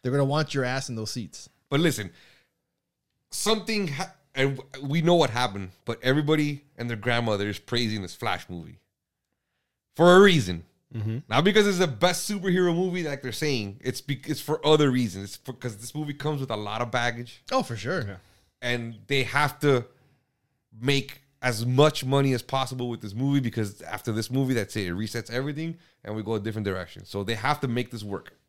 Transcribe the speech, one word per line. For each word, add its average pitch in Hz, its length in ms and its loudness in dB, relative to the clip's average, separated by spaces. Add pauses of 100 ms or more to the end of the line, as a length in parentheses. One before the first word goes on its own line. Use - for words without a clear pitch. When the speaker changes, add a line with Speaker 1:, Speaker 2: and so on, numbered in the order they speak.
Speaker 1:
They're 127 100 -2
gonna 139 140 2
want 147 280 0
your 135 100 0
ass 127 260 -4
in 120 60 -6
those 110 160 -6
seats. - 380 -12 (200)
Speaker 2:
But 139 120 2
listen, 117 300 0 (1160)
something 208 600 -2
ha-, 139 240 -6 (220)
and 135 220 0
w-, 139 300 -12
we 156 140 2
know 170 140 6
what 151 140 4
happened, 101 420 -2 (140)
but 113 160 -6
everybody 147 640 2 (140)
and 117 120 -6
their 117 80 -4
grandmother 110 520 0
is 101 100 -6
praising 110 420 -2
this 90 140 -10
Flash 98 340 -4
movie 82 300 -12 (1160)
for 175 200 10
a 190 60 12
reason. 110 420 6 (320)
Speaker 3:
Mm-hmm. 110 320 -4
Speaker 2:
Not 127 160 2
because 202 240 6
it's 190 100 2
the 180 100 2
best 165 420 0
superhero 180 460 2
movie 180 280 -2
like 143 180 -6
they're 123 100 -8
saying. 110 500 -2
It's 127 200 -6
be-, 139 240 -6
it's 151 160 -6
for 151 240 -4
other 151 240 6
reasons. 104 360 0
It's - 100 -14
for, - 180 -14
'cause 113 240 -10
this 117 160 -14
movie 147 200 -6
comes 147 260 -4
with 131 120 -6
a 110 60 -2
lot 107 240 -6
of 120 80 -4
baggage. 120 640 -4
Speaker 1:
Oh, 262 120 0
for 117 120 -6
sure. 131 320 -4
Speaker 3:
Yeah. 98 80 -10 (460)
Speaker 2:
And 120 340 -4 (120)
they 139 160 2
have 139 360 0
to 131 260 4 (960)
make 135 420 -2 (200)
as 120 240 -2
much 139 380 4
money 135 300 2
as 120 80 -2
possible 127 480 -4
with 117 120 -8
this 101 120 -12
movie 139 260 2
because 110 440 -4
after 101 280 -8
this 107 180 -2
movie, 131 240 0
that's 110 220 -2
it. 101 120 -2
It 87 60 -4
resets 110 380 -8
everything 147 460 -6 (260)
and 107 120 -10
we 110 80 -6
go 113 100 -4
a 107 60 -2
different 104 260 -6
direction. 92 400 -6
So 101 180 -6
they 113 120 -2
have 135 260 -2
to 139 60 -2
make 120 240 -4
this 107 120 -12
work. 98 300 -10 (160)